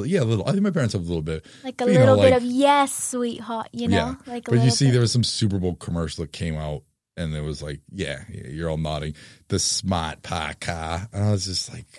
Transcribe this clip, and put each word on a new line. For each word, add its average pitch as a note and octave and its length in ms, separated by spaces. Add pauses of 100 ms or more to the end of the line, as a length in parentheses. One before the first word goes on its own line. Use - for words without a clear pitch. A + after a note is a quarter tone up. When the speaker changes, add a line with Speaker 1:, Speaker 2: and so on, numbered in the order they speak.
Speaker 1:
yeah, F3+ 140
a - 40
little. A2 220
I C3+ 40
think G3 120
my G#3 80
parents C#3 220
have F#2+ 100
a - 40
little E2+ 140
bit. D#2 240 (180)
Speaker 2:
Like C4 180
a B3 40
Speaker 1:
But, - 80
you B3 60
know, - 20
Speaker 2:
little C4 160
bit - 160
Speaker 1:
like, B3 80
Speaker 2:
of, - 20
"Yes, C#4 500 (180)
sweetheart," A#3 600
you A#3 140
know? - 100
Speaker 1:
yeah. C4 180 (160)
Speaker 2:
Like A#3+ 160
a - 40
Speaker 1:
But A#2+ 60
you A#2+ 40
Speaker 2:
little B2 140
Speaker 1:
see, C#3+ 100
Speaker 2:
bit. C3 80
Speaker 1:
there B2 80
was A2+ 100
some A#2 120
Super G2 360
Bowl F2+ 160
commercial E2+ 480
that D2 100
came E2 220
out, D2+ 260 (360)
and D#2+ 180
it D2+ 60
was D2+ 220
like, D2 180 (100)
"Yeah, D2 400
yeah, - 160
you're D#2+ 240
all D#2 60
nodding. D2+ 360 (360)
The G2+ 100
smart E2+ 640
park D#2 380
car." E2+ 520
And G2+ 100
I G#2 80
was F#2+ 140
just F#2 280
like, B2 120 (140)